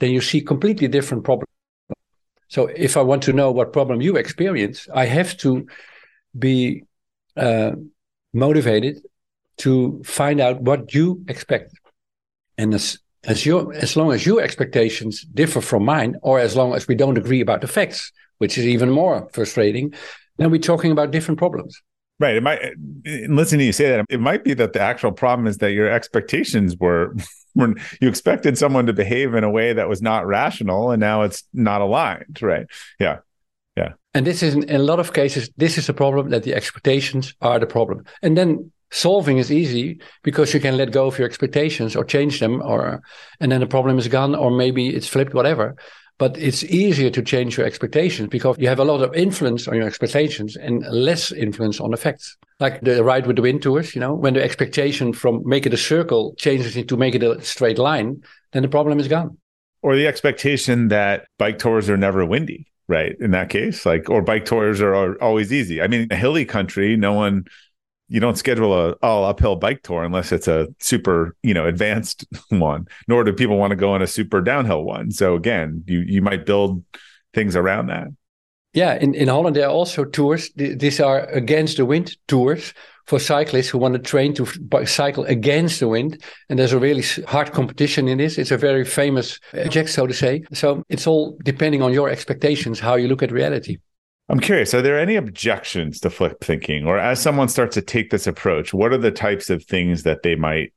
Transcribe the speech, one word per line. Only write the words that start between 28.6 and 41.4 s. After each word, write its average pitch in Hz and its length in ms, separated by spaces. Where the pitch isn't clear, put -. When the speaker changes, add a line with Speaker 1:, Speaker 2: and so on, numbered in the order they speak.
Speaker 2:
to 113 60
behave 120 400
in 113 100
a 104 60
way 113 240
that 107 160
was 98 120
not 110 240
rational, 107 640
and 113 80
now 107 240
it's 104 200
not 104 280
aligned. 110 600
Right. 85 260
Yeah. 80 200
Yeah. - 180
Speaker 1:
And 135 140
this 170 160
is, 151 100
in, 147 100
in 143 120
a 139 80
lot 165 160
of 170 140
cases, 139 440
this 160 200
is 147 100
the 139 60
problem, 139 360
that 117 140
the 127 100
expectations - 880
are 120 180
the 113 60
problem. - 400
And 160 160
then 170 340
solving 165 480
is 123 120
easy 147 480
because 147 320
you 151 60
can 131 180
let 131 140
go 135 160
of 135 100
your 123 100
expectations 143 680